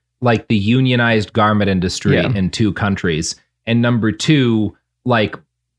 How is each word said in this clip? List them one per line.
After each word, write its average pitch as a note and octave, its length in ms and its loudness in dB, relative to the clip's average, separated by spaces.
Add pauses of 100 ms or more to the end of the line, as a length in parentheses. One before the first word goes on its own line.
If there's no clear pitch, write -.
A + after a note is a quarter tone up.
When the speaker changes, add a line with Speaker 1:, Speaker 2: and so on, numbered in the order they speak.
(200)
Speaker 1:
like, A#2+ 280 0
the A2+ 80 2
unionized A#2 800 0
garment G#2 360 2
industry F#2+ 460 0
Speaker 2:
Yeah. A2 180 0
Speaker 1:
in F#2 160 -2
two G#2+ 220 0
countries. F#2 640 -4 (300)
And A#2 160 0
number A#2 280 0
two, A#2 640 0 (300)
like, A2+ 320 0 (420)